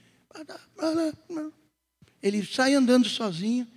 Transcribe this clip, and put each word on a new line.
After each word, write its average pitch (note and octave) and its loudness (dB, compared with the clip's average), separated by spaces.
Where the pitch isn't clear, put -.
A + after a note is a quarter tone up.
Ele G3+ 0
sai C4 0
andando B3+ 6
sozinho A3 -2